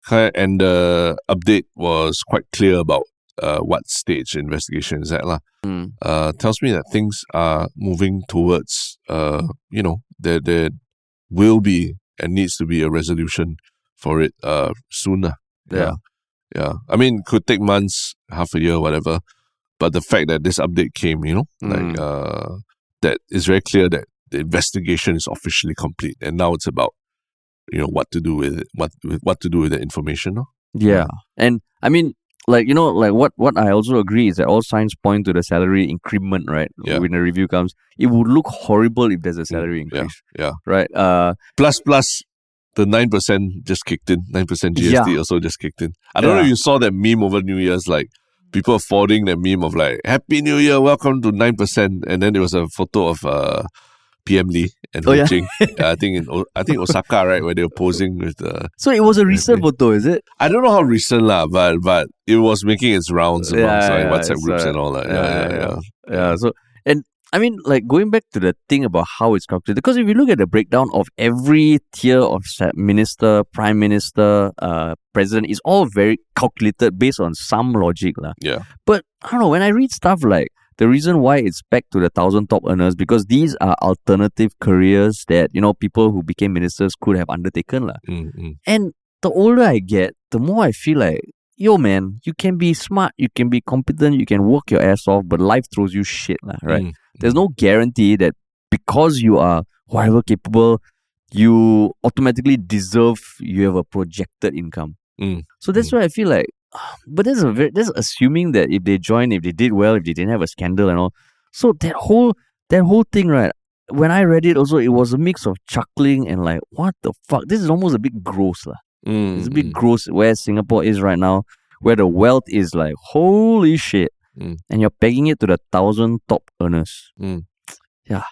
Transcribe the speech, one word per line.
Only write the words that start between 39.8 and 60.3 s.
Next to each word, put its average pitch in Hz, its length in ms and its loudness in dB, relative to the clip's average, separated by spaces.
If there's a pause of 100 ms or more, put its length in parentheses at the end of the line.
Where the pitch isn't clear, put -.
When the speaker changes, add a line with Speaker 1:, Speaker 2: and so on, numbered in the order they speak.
Speaker 2:
increase. - 220 -10 (160)
Speaker 1:
yeah. 76 140 -6 (140)
Speaker 2:
Right? 95 280 0
Uh, 90 400 2 (220)
Speaker 1:
Plus, 143 240 2
plus, - 420 0 (520)
the 104 120 2
nine 113 240 2
percent 98 540 -2
just - 200 -6
kicked - 260 -6
in. 87 200 0
Nine 90 160 -2
percent 85 300 -4
G 107 180 2
S 120 120 4
T 92 60 0
Speaker 2:
Yeah. 73 60 0
Speaker 1:
also 87 220 -2
just 80 180 -6
kicked - 240 -12
in. 82 100 -6 (220)
I - 60 0
don't 143 100 4
know 196 100 2
Speaker 2:
Yeah. 165 40 4
Speaker 1:
if 139 40 4
you 123 80 2
saw 139 220 0
that 110 140 2
meme 110 300 2
over 101 200 0
New 95 160 -6
Year's, 90 300 -2
like, 78 200 -2 (440)
people 107 280 0
forwarding 101 460 2
that 87 120 -2
meme 92 240 0
of, 82 140 -4
like, 71 280 -2
"Happy 143 380 -2
New 147 140 -2
Year, 143 240 4
welcome 135 420 2
to 110 80 2
nine 113 260 0
percent." 98 520 -2
And 90 140 -2
then 104 100 2
there 95 100 2
was 87 120 0
a 85 140 0
photo 92 400 -2
of, 80 160 -4
uh, 71 380 -2 (600)
P 98 140 2
M 92 100 0
Lee 87 220 -2 (240)
and 80 120 -4
Speaker 2:
Oh, 131 60 4
Speaker 1:
Hu 143 60 6
Speaker 2:
yeah? 143 60 4
Speaker 1:
Jing, 92 220 0 (140)
Speaker 2:
<laughs> - 200 -2
Speaker 1:
I 82 160 0
think 95 200 -2
in 82 140 -4
O-, 90 140 -4 (100)
I - 80 -4
think 123 160 -2
Osaka, 95 480 -2
right, 90 160 0
where 85 120 -4
they 87 80 -2
were 85 140 -6
posing 90 420 -2
with 85 180 -8
the - 400 -10
Speaker 2:
So - 140 0
it 214 120 4
was 214 160 6
a 202 80 4
recent 196 320 2
Speaker 1:
Yeah. 180 120 -2
Speaker 2:
photo, 127 220 2
is 104 140 2
it? 165 160 0 (160)